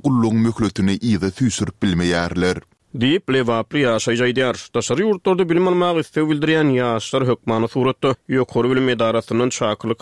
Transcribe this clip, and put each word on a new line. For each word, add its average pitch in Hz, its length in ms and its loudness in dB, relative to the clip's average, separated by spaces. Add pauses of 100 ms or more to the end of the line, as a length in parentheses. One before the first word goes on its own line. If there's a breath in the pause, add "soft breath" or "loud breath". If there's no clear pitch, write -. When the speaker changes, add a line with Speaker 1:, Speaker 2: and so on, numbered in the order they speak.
Speaker 1:
gullugyň 113 420 2
möhletini 101 520 0
ýyza 98 400 0
süýsürip 107 440 -2
bilmeýärler. 87 800 0 (320)
Speaker 2:
Diýip 139 360 0
Lewapli 127 540 0
ýaşaýjy 117 420 0
aýdýar. 123 300 0 (180)
Daşary 123 320 -2
ýurtlarda 190 420 0
bilim 170 200 2
almak 175 320 0
istek 156 300 -2
bildirýän 151 440 2
ýaşlar 123 540 0
hökmany 113 400 0
suratda 131 460 0 (140)
ýokary 123 440 0
bilim 131 160 2
edarasynyň 113 600 0
çakylyk 110 520 -4